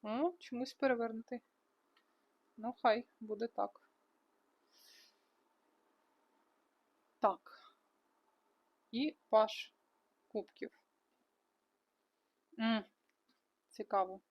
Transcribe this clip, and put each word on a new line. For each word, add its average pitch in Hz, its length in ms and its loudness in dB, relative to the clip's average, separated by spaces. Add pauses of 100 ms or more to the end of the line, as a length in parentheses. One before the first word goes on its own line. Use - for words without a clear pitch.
О, 254 360 0
чомусь 247 360 -6
перевернутий. 233 640 -2 (1160)
Ну, 226 260 -6
хай 240 240 4 (140)
буде 214 280 -6
так. - 420 -6 (3250)
Так. - 560 -2 (1160)
І 285 260 -2 (120)
паж - 460 2 (520)
кубків. - 580 -10 (1700)
М, 220 260 2 (840)
цікаво. 190 520 -2 (100)